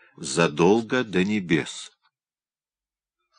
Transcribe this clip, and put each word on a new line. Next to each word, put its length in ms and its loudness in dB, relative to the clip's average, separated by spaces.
задолго 880 2
до 220 -2
небес. 640 -4